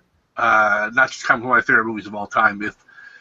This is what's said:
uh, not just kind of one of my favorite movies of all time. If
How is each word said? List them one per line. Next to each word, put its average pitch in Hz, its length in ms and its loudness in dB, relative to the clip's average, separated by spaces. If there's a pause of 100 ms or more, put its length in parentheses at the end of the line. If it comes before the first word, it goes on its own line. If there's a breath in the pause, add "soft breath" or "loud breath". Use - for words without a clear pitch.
(380)
uh, 107 560 2
not 131 160 2
just - 160 -12
kind 127 160 0
of 123 80 -8
one 120 80 4
of 113 60 2
my - 20 -6
favorite 117 200 2
movies 107 220 -6
of 104 80 -12
all 104 120 -6
time. 104 340 0
If 104 140 -8 (460 loud breath)